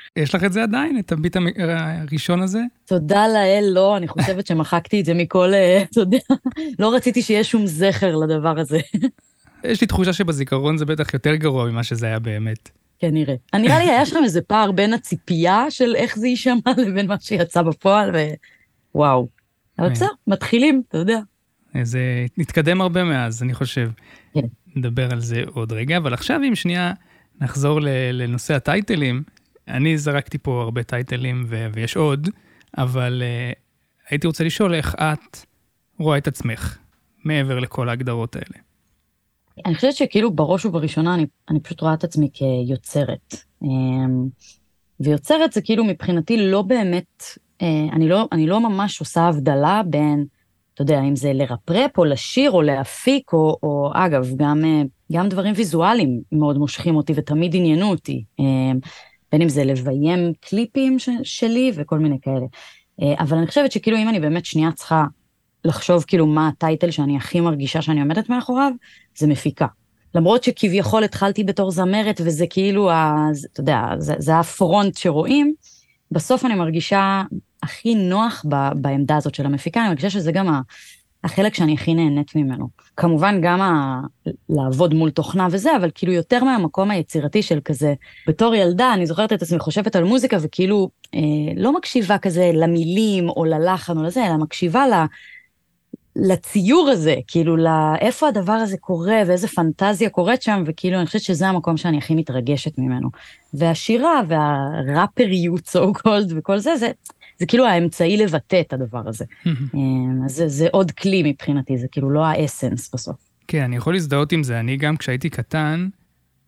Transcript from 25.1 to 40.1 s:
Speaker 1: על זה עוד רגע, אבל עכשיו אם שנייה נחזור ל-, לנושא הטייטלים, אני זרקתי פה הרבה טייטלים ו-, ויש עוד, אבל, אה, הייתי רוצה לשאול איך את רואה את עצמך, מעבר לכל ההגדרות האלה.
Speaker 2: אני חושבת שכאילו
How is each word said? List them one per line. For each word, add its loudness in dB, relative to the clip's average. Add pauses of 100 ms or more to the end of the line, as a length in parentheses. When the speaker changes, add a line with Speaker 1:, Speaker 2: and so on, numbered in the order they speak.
Speaker 1:
על -4
זה -4 (100)
עוד -6
רגע, -2
אבל -2
עכשיו -2
אם 0
שנייה -2 (480)
נחזור 0
ל-, -2 (240)
לנושא -4
הטייטלים, -2 (440)
אני 0
זרקתי -4
פה -4
הרבה -4
טייטלים -6
ו-, -6
ויש -6
עוד, 0 (480)
אבל, -2
אה, -6 (580)
הייתי -2
רוצה -2
לשאול 2
איך -2
את -4 (640)
רואה 2
את -2
עצמך, -6 (460)
מעבר -2
לכל -4
ההגדרות -6
האלה. -12 (1080)
Speaker 2:
אני 0
חושבת 2
שכאילו 2